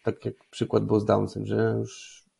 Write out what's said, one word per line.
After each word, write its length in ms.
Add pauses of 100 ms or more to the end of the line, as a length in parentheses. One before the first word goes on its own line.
tak 220
jak 100 (140)
przykład 360
był 140
z 60
Downsem, 400
że 340
już 440 (160)